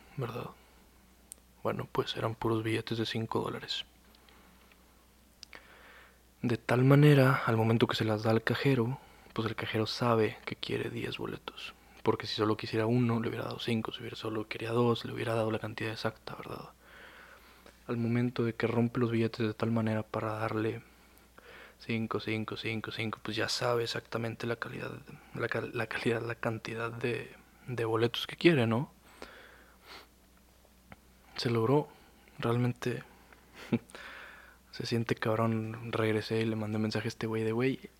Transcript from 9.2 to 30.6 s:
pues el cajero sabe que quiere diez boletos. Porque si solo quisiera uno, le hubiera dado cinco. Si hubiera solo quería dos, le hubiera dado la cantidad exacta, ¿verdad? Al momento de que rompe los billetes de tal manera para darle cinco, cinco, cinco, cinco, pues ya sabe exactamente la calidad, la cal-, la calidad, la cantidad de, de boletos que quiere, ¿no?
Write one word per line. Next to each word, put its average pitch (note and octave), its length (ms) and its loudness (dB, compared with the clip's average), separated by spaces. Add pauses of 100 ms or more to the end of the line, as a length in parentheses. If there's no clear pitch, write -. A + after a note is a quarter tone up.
pues A2 140 -2
el A2 80 -6
cajero A2 300 -2
sabe A2+ 600 2
que - 100 -6
quiere A#2 340 -4
diez A#2 280 -6
boletos. - 560 -8 (300)
Porque A2 220 0
si - 100 -6
solo G#2+ 200 2
quisiera A2 300 -2
uno, A#2 340 4
le A2+ 80 -2
hubiera A#2 160 -4
dado A#2+ 160 -8
cinco. A2+ 320 -2
Si - 80 -10
hubiera A2+ 160 -10
solo A2 320 -6
quería A2+ 240 -6
dos, A#2 320 4
le A#2 80 -6
hubiera A#2 220 -2
dado A2 180 2
la A2 80 0
cantidad A2 320 -6
exacta, - 440 -6
¿verdad? - 340 -12 (1200)
Al A#2+ 100 -4
momento A#2+ 460 0
de A2+ 100 0
que - 140 0
rompe A#2 320 2
los A#2 120 2
billetes A2+ 360 0
de G#2+ 60 -2
tal A2+ 180 -2
manera A2 320 0
para A2 300 -4
darle A2 500 -2 (960)
cinco, A2+ 400 -2
cinco, A2 360 -4
cinco, A2 360 -4
cinco, A2+ 300 -6
pues A2 140 -6
ya A2 140 0
sabe A#2+ 340 0
exactamente A2+ 640 -4
la A#2 120 -2
calidad, B2 340 -8 (420)
la A#2+ 140 -2
cal-, A2+ 260 -4
la A2+ 140 -4
calidad, A#2 340 0
la A#2 140 -4
cantidad A#2 560 -4
de, A#2 440 -4 (320)
de A#2 180 -2
boletos A2+ 420 2
que - 80 -10
quiere, C3+ 320 6
¿no? A2+ 240 0 (2500)